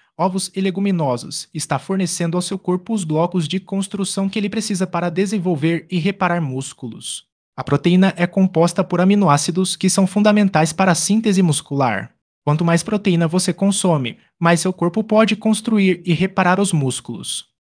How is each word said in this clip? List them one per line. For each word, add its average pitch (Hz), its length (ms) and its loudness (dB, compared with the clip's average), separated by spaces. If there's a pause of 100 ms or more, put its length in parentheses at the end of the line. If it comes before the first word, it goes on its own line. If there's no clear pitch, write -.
(160)
ovos 185 380 -4
e 196 60 -4
leguminosas, 180 920 -2
está 147 260 -6
fornecendo 175 600 -4
ao 180 40 -2
seu 190 160 -6
corpo 180 360 -4
os 196 100 -4
blocos 165 420 -2
de 180 140 -4
construção 196 680 -4
que 196 120 -4
ele 202 100 -2
precisa 202 380 -4
para 175 240 -2
desenvolver 170 800 -2
e 185 80 -2
reparar 175 420 0
músculos. 131 840 -8 (320)
A 131 60 -8
proteína 180 540 2
é 175 100 0
composta 180 560 2
por 175 200 0
aminoácidos 185 720 2
que 190 140 0
são 190 160 2
fundamentais 208 640 2
para 190 200 2
a - 20 4
síntese 202 480 2
muscular. 139 680 0 (340)
Quanto 151 180 2
mais 170 180 2
proteína 185 440 0
você 180 280 0
consome, 175 640 0 (200)
mais 170 220 2
seu 185 100 -2
corpo 175 320 -2
pode 220 320 2
construir 202 680 0
e 180 80 2
reparar 185 480 2
os 196 140 -2
músculos. - 720 -4 (200)